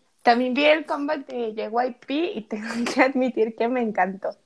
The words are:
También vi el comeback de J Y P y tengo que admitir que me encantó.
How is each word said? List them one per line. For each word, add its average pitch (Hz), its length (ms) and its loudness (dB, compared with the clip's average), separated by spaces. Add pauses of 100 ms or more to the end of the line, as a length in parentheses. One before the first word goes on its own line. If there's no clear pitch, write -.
(240)
También 247 300 4
vi 285 120 2
el 302 200 4
comeback 285 420 -4
de 220 420 -6
J 240 180 0
Y 247 60 -4
P - 200 -8 (220)
y 220 60 -6
tengo 214 260 -8 (260)
que 262 80 2
admitir 254 540 2
que 233 120 0
me 254 140 0
encantó. 196 480 -2 (160)